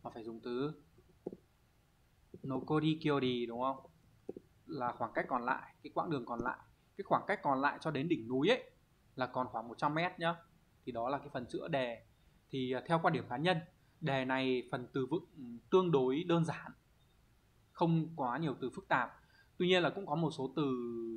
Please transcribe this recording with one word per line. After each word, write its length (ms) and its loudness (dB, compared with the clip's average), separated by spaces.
mà 80 -10
phải 140 -12
dùng 160 -10
từ 420 -4
nokori 600 0
kyori 440 2
đúng 140 -6
không? 160 0
Là 260 -2
khoảng 220 -4
cách 140 0
còn 160 -2
lại, 380 -2
cái 120 -14
quãng 160 -2
đường 160 -2
còn 140 -4
lại. 180 -4
Cái 80 -8
khoảng 220 2
cách 160 0
còn 180 2
lại 200 2
cho 100 -2
đến 180 0
đỉnh 200 0
núi 200 2
ấy 220 2
là 100 0
còn 220 -2
khoảng 200 -6
một 100 -12
trăm 160 2
mét 240 0
nhá. 180 0
Thì 80 -8
đó 160 0
là 100 0
cái 140 -12
phần 140 -6
chữa 220 -6
đề. 380 -2
Thì, 220 -2
à, 140 -2
theo 160 4
quan 120 4
điểm 140 -2
cá 80 -4
nhân, 220 2
đề 240 0
này 480 0
phần 200 -6
từ 180 0
vựng, 140 -2
ừ, 60 -14
tương 200 6
đối 340 4
đơn 200 4
giản, 280 -6
không 440 2
quá 220 -2
nhiều 220 -2
từ 100 -4
phức 180 -14
tạp. 240 2
Tuy 120 2
nhiên 140 6
là 80 4
cũng 160 -6
có 80 -2
một 160 2
số 260 -4
từ 160 2